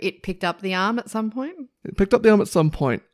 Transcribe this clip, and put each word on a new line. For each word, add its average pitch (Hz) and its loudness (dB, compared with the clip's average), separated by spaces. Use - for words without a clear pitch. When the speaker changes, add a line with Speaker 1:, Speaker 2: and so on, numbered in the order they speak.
Speaker 1:
it - -8
picked 190 -10
up 175 -4
the 190 -6
arm 202 -2
at 240 -8
some 220 -6
point? 262 -8
Speaker 2:
It - -12
picked 196 2
up 233 4
the 220 8
arm 208 6
at - -2
some 156 2
point. 127 -2